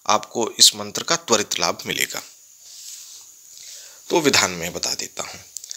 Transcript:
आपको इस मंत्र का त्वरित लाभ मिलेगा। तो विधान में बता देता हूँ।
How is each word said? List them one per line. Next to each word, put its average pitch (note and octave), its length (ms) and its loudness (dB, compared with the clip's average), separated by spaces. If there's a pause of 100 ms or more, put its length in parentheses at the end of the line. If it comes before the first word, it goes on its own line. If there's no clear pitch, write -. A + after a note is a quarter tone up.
आपको G#2+ 420 0 (100)
इस - 160 8
मंत्र G#2 280 -8
का E3 140 2
त्वरित G#2 420 0
लाभ F2 260 -2
मिलेगा। G2 360 -4 (1900)
तो F3+ 120 4
विधान G#2+ 300 4
में E2+ 220 -8
बता B2 220 -6
देता - 280 -10
हूँ। - 160 -12 (380)